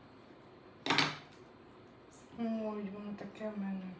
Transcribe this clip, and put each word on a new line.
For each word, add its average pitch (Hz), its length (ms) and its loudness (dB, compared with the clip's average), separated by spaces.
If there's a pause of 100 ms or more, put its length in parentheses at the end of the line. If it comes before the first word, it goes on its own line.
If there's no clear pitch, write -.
(2500)
Ой, 214 540 2
воно 208 240 -2
таке - 380 -2
в 202 40 0
мене. 190 400 2